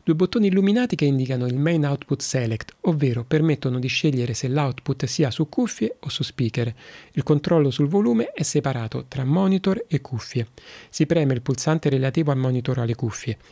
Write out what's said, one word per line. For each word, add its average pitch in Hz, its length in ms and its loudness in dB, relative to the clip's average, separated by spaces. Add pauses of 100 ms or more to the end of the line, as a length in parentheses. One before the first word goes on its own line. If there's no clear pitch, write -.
due 165 120 2
bottoni 185 320 2
illuminati 196 480 2
che 151 100 0
indicano 131 400 0
il 127 100 0
main 156 300 2
output 143 360 -2
select, 113 600 -2
ovvero 139 420 0
permettono 151 540 0
di 127 100 -2
scegliere 123 460 0
se 131 140 -4
l'output 135 580 -2
sia 135 240 0
su 151 180 -2
cuffie - 520 -2
o - 100 -12
su - 140 -6
speaker. 117 500 -2 (380)
Il 139 100 -2
controllo 147 480 2
sul 143 180 2
volume 220 440 2
è 523 100 -6
separato 127 640 -2
tra 131 180 -6
monitor 190 640 2
e 151 140 0
cuffie. 117 460 -6 (420)
Si - 160 0
preme 139 300 2
il 120 80 -4
pulsante 156 460 0
relativo 135 420 0
al 135 60 0
monitor 127 420 0
o - 20 -2
alle 117 140 -2
cuffie, 113 420 -6 (140)